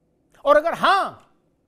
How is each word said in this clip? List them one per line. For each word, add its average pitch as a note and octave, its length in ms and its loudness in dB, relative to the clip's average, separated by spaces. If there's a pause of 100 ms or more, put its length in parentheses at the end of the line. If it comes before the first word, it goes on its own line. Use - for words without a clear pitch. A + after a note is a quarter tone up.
(460)
और C#4+ 120 4
अगर D4+ 160 -2
हां, D#4+ 400 -2 (540)